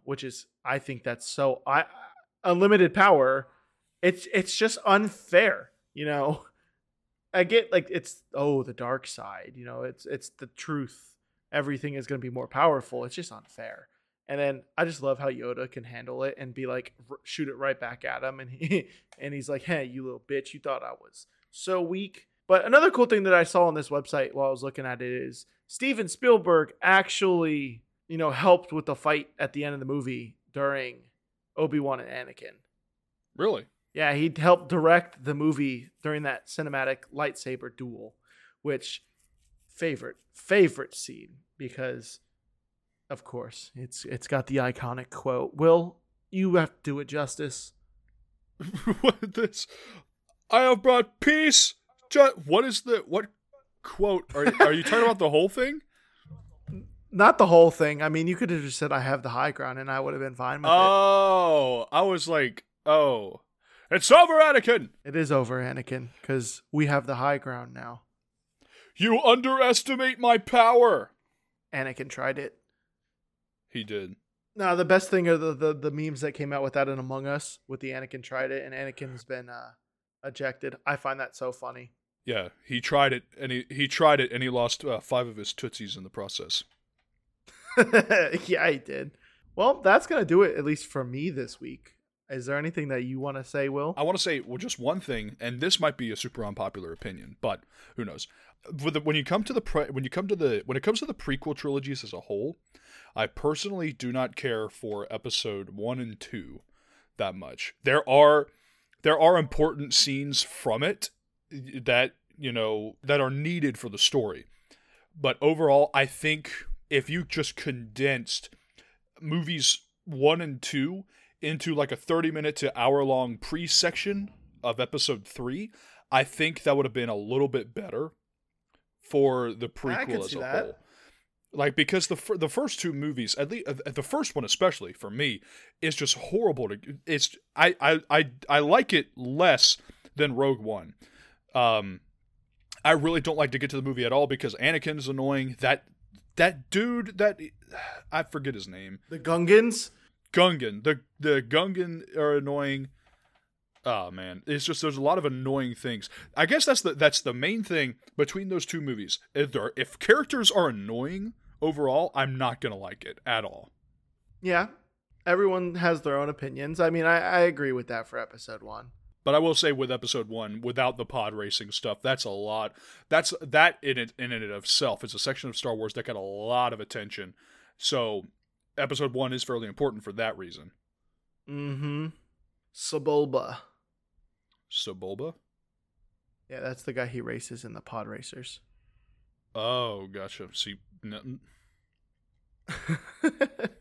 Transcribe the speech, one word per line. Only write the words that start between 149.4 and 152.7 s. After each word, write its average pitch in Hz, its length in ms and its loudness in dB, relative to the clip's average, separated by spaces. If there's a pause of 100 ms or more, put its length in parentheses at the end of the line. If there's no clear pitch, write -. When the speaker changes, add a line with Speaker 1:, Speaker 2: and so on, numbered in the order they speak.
Speaker 2:
Gungan. 127 500 2
The, 147 160 2 (180)
the 143 220 2
Gungan 170 760 -2
are 147 220 2
annoying. 139 520 -4 (1000)